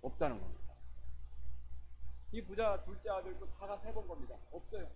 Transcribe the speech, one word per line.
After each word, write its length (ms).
없다는 380
겁니다. 340
이 100
부자 440
둘째 240
아들도 400
다 180
가서 220
해본 180
겁니다. 300
없어요. 460